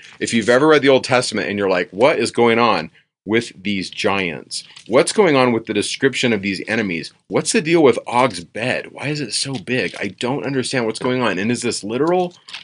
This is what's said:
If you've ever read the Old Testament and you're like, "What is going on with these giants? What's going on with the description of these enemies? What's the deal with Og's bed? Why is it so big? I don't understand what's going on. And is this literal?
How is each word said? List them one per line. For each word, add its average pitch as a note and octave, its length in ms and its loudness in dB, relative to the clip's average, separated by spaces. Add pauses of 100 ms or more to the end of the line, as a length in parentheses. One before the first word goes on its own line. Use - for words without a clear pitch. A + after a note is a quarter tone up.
(200)
If G#2+ 140 -2
you've A2 140 2
ever C3 200 6
read D3+ 140 6
the C3+ 60 4
Old C3 160 4
Testament A#2 440 0
and G2+ 100 -2
you're G2 120 0
like, F2+ 200 0
"What A#2 280 2
is A2 120 -2
going A#2 280 2
on G2+ 320 2 (340)
with A2+ 280 -2 (100)
these G2 260 -4
giants? F#2+ 760 -4 (240)
What's D3+ 240 2
going E3+ 240 4
on B2+ 160 4
with A2+ 140 -2
the G#2 80 -4
description B2 580 0
of G2+ 100 0
these F#2+ 240 -2
enemies? G2 460 -4 (160)
What's B2 240 -2
the A#3 80 2
deal E3+ 200 2
with B2 240 6
Og's A#2 380 0
bed? G#2 480 -6
Why A2 160 -12
is D3+ 140 -6
it A2 120 -8
so C#3 220 -6
big? A2 460 -4
I G2+ 80 -4
don't A#2+ 360 -4
understand B2+ 420 -2
what's A2 120 -4
going B2+ 240 -2
on. F#2+ 160 0
And A2 140 0
is A2 100 -4
this A2 220 -4
literal? F3 500 -2 (300)